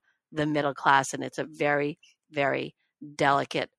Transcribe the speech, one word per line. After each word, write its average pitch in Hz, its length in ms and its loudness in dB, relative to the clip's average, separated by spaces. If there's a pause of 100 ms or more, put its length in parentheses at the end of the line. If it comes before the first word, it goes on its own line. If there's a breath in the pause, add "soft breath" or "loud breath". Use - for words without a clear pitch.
(320)
the 151 140 -2
middle 147 280 0
class, 139 400 4
and 135 80 -8
it's 131 160 -8
a 139 100 -6
very, 147 500 -2 (320 soft breath)
very 139 440 -2 (400)
delicate 139 640 0